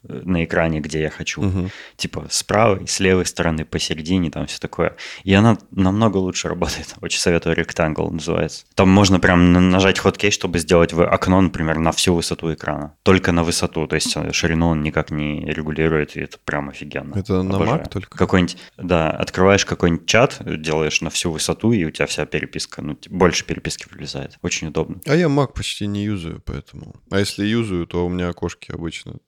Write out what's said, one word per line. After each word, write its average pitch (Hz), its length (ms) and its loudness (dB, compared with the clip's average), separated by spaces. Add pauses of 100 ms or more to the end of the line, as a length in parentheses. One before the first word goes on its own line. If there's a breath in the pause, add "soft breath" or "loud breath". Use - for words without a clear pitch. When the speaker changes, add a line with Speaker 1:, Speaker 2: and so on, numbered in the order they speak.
Speaker 1:
э, 64 180 -12
на 85 180 2
экране, 82 380 0
где 76 200 -4
я 78 80 -2
хочу. - 320 -8
Speaker 2:
Мгм. 95 280 -2 (280 loud breath)
Speaker 1:
Типа, 80 320 -8
с - 140 -4
правой, 98 440 2
с - 120 -4
левой 92 260 4
стороны, 80 400 -2
посередине, 82 680 -2
там 76 160 -6
все - 120 -10
такое. - 360 -2 (300 loud breath)
И 95 80 2
она 107 240 6 (140)
намного 95 460 2
лучше 92 320 -2
работает. 85 480 -4
<laughs> - 40 -16
Очень - 180 -4
советую, 82 380 2
Rectangle 82 540 -2
называется. 82 540 -4 (100)
Там 95 140 6
можно 95 320 8
прям 90 320 6
на-, 90 80 8
нажать 92 380 4
хоткей, 101 320 2
чтобы 87 280 -2
сделать 82 340 4
в-, 85 120 4
окно, 92 360 2
например, 80 380 0
на 80 120 2
всю - 240 0
высоту 82 380 -4
экрана. 76 500 -8
Только 92 280 4
на 85 120 2
высоту. 85 440 -2
То 78 80 -4
есть, - 220 -2
э, 78 160 -4
ширину 82 360 0
он 78 140 0
никак 78 280 -2
не 76 340 -4
регулирует, 78 720 -2
и 76 40 -8
это - 220 -12
прям 73 260 -6
офигенно. 71 480 -12
Speaker 2:
Это 92 260 -2
на 95 100 -2
Mac - 20 -2
Speaker 1:
Обожаю. 107 340 0
Speaker 2:
только? - 280 -10
Speaker 1:
Какой-нибудь, 90 400 2 (200 loud breath)
да, 85 340 0
открываешь 95 540 2
какой-нибудь 85 420 0
чат, 123 380 2
делаешь 78 560 -2
на 82 80 -6
всю - 220 -4
высоту, 85 420 0
и 95 120 2
у 78 60 -4
тебя 71 160 -2
вся - 180 -4
переписка, - 560 -8
ну, 73 140 -8
т-, - 140 -20
больше 90 360 0
переписки - 460 -8
влезает. 69 500 -14
Очень - 280 -6
удобно. 80 260 -4 (100)
Speaker 2:
А 139 100 -2
я 175 120 2
Mac 139 260 0
почти - 340 -8
не 101 180 -4
юзаю, 90 400 -6
поэтому. - 500 -14 (160)
А 98 80 0
если 101 260 -2
юзаю, 104 400 -2
то 87 200 -2
у 87 40 -2
меня 90 200 -2
окошки - 420 -10
обычно 82 440 -10 (120)